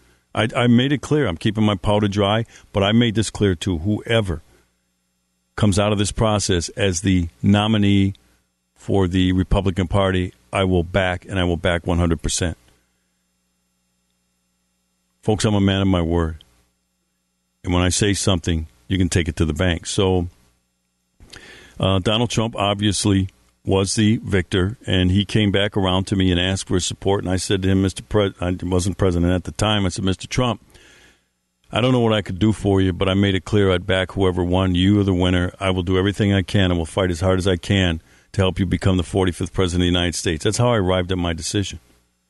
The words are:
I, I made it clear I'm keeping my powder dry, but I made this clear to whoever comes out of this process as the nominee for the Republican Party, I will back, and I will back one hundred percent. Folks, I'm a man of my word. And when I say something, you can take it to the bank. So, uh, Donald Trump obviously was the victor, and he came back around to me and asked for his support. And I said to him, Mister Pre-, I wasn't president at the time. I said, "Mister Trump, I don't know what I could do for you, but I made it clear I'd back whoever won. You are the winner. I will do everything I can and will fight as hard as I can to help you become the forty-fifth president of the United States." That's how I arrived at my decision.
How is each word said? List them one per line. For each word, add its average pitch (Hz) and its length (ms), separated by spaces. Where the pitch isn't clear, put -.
I, 107 220
I 120 120
made 123 260
it 127 80
clear 143 260
I'm 85 80
keeping 110 300
my 104 100
powder 104 320
dry, 101 380
but 101 100
I 101 120
made 117 220
this 110 140
clear 98 260
to 87 240
whoever 104 600
comes 104 200
out 104 140
of 104 60
this 101 160
process 104 560
as 95 320
the 92 260
nominee 101 680
for 98 340
the 92 240
Republican 92 560
Party, 92 440
I 98 100
will 92 200
back, 90 420
and 98 120
I 92 60
will 87 140
back 85 280
one 85 140
hundred 85 220
percent. 80 360
Folks, 107 220
I'm 110 100
a 101 60
man 98 220
of 98 80
my 90 120
word. 82 400
And 92 100
when 90 100
I 92 60
say 101 240
something, 85 520
you 95 100
can 90 100
take 82 200
it 78 80
to 85 100
the 78 80
bank. 87 320
So, 92 440
uh, 95 200
Donald 113 320
Trump 113 240
obviously 101 760
was 95 300
the 110 240
victor, 95 680
and 92 240
he 101 140
came 107 260
back 101 260
around 95 300
to 104 80
me 92 160
and 87 80
asked 95 280
for 113 60
his 90 140
support. 98 360
And 90 80
I 92 40
said 92 260
to 92 80
him, 95 140
Mister - 180
Pre-, 101 400
I 90 220
wasn't 90 340
president 87 340
at 90 120
the - 80
time. 104 340
I 90 40
said, 98 140
"Mister 90 220
Trump, 120 340
I 107 100
don't 127 100
know 127 80
what 113 140
I 104 100
could 92 160
do 107 120
for 98 300
you, 92 120
but 95 140
I 95 60
made 98 220
it 92 100
clear 101 260
I'd 90 140
back 92 280
whoever 92 300
won. 90 300
You 95 260
are 101 40
the 95 100
winner. 90 460
I 98 100
will 92 140
do 92 160
everything 101 340
I 98 80
can 92 300
and 85 80
will 80 80
fight 92 240
as 82 100
hard 95 160
as 90 100
I 92 100
can 90 440
to - 100
help 92 160
you 98 80
become 92 320
the 90 60
forty-fifth 92 500
president 87 280
of 87 120
the 90 60
United 87 160
States." 82 280
That's 107 140
how 120 160
I 113 40
arrived 92 340
at 92 80
my 85 140
decision. 95 460